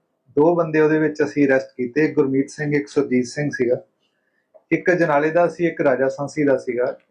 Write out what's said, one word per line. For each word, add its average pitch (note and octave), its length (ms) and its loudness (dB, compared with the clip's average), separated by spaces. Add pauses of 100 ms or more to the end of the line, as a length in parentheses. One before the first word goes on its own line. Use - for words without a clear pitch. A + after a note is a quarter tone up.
(360)
ਦੋ D#3+ 200 4
ਬੰਦੇ D#3 240 0
ਉਹਦੇ D#3 200 4
ਵਿੱਚ D3+ 240 0
ਅਸੀਂ C#3+ 240 0
ਅਰੈਸਟ C3 200 2 (100)
ਕੀਤੇ, B2+ 280 -2
ਇੱਕ C#3 100 -2
ਗੁਰਮੀਤ C3+ 340 0
ਸਿੰਘ, D3 260 -6
ਇੱਕ C#3+ 120 -2
ਸੁਰਜੀਤ B2 380 0
ਸਿੰਘ C#3+ 320 -6
ਸੀਗਾ। B2 240 0 (880)
ਇੱਕ E3 200 0
ਅਜਨਾਲੇ D#3 380 2
ਦਾ E3+ 180 2
ਸੀ, E3+ 200 -2
ਇੱਕ E3 140 -4
ਰਾਜਾ C3+ 260 2
ਸਾਂਸੀ C#3+ 360 -4
ਦਾ C3+ 140 2
ਸੀਗਾ। B2 400 -4 (140)